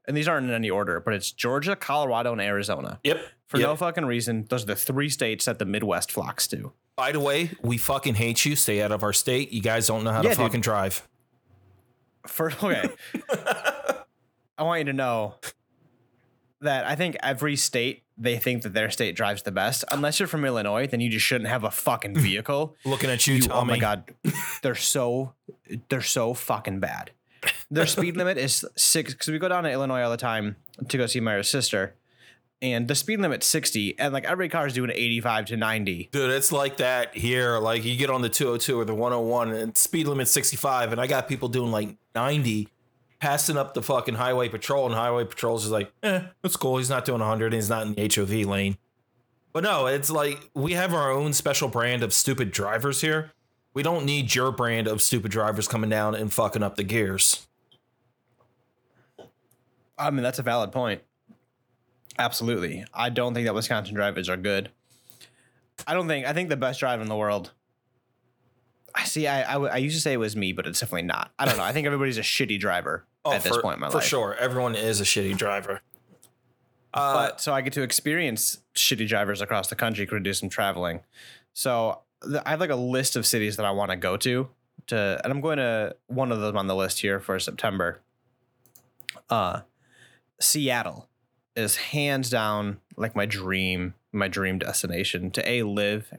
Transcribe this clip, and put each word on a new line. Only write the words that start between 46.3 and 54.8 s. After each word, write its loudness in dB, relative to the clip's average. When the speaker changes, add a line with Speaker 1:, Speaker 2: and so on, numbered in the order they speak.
Speaker 2:
that's -2
cool. 2
He's 0
not 0
doing 0
a 2
hundred, 2
and 0
he's 2
not 0
in -2
the -4
H 2
O 4
V 0
lane." 0
But -2
no, 2
it's 0
like, -2
we 0
have 2
our 2
own 0
special 2
brand 0
of 0
stupid 2
drivers 0
here. 0
We -2
don't 2
need 2
your 4
brand 0